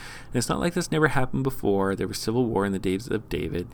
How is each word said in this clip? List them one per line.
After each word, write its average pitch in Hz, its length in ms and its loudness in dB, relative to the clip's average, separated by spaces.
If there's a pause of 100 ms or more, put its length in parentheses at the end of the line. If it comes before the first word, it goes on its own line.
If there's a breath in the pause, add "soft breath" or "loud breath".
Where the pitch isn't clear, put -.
(280 loud breath)
And - 80 -4
it's 123 140 0
not 160 100 2
like 175 140 0
this 175 180 -2
never 156 160 2
happened 135 360 2
before. 98 520 2
There 95 140 -2
was 98 100 -6
civil 120 280 2
war 98 180 2
in 98 80 0
the 92 60 0
days 98 280 -2
of 104 220 -4
David. 82 440 -4